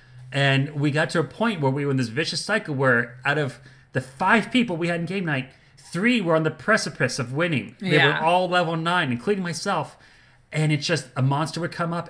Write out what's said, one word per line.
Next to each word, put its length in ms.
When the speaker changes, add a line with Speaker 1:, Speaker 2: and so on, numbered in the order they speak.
Speaker 1:
And 440
we 160
got 200
to 80
a 40
point 380
where 100
we 140
were 60
in 60
this 100
vicious 360
cycle 300
where 520
out 120
of 220
the 80
five 500
people 260
we 100
had 140
in 40
game 200
night, 240
three 440
were 160
on 60
the 80
precipice 680
of 140
winning. 460
They 160
Speaker 2:
Yeah. 120
Speaker 1:
were 40
all 220
level 300
nine, 340
including 320
myself. 540
And 180
it's 160
just 200
a 40
monster 380
would 140
come 180
up 180